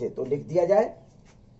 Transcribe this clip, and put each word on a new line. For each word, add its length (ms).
थे। 80
तो 160
लिख 220
दिया 180
जाए, 280